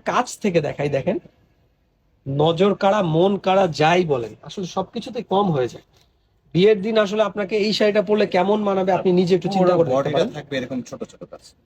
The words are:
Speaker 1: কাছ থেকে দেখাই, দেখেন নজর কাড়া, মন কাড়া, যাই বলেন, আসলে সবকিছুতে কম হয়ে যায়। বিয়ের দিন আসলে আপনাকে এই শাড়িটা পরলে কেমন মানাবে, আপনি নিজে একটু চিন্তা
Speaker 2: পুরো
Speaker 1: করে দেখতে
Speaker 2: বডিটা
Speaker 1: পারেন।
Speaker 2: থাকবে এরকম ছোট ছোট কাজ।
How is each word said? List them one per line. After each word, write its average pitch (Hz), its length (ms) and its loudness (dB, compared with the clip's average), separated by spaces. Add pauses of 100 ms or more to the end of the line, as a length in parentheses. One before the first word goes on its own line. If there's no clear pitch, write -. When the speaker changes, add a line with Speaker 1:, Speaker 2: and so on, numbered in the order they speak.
Speaker 1:
কাছ 208 340 -2
থেকে 170 220 0
দেখাই, 143 280 -4
দেখেন 143 300 -2 (1080)
নজর 160 480 2
কাড়া, 202 260 2
মন 180 360 2
কাড়া, 190 300 2
যাই 170 380 2
বলেন, 117 380 -4
আসলে 180 220 -10
সবকিছুতে 208 560 -8
কম 190 300 0
হয়ে 127 160 0
যায়। - 160 -14 (720)
বিয়ের 196 280 4
দিন 220 160 -2
আসলে 214 260 0
আপনাকে 208 340 -4
এই 208 160 0
শাড়িটা 214 280 2
পরলে 208 260 0
কেমন 202 360 0
মানাবে, 190 280 0
আপনি 180 200 2
নিজে 180 240 4
একটু 175 120 -2
চিন্তা 190 180 2
Speaker 2:
পুরো 180 120 4
Speaker 1:
করে 165 120 2
দেখতে 135 140 0
Speaker 2:
বডিটা 147 140 -2
Speaker 1:
পারেন। 156 160 0
Speaker 2:
থাকবে 143 240 -8
এরকম 123 240 -6
ছোট 117 220 -14
ছোট - 200 -18
কাজ। - 300 -20 (120)